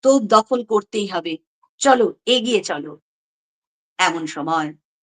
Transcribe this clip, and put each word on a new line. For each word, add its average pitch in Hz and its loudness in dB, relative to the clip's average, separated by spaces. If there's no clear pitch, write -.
তোপ 269 4
দখল 220 2
করতেই 208 -4
হবে, 170 -6
চলো 247 4
এগিয়ে 233 0
চলো।" 147 -8
এমন 165 0
সময় 156 -4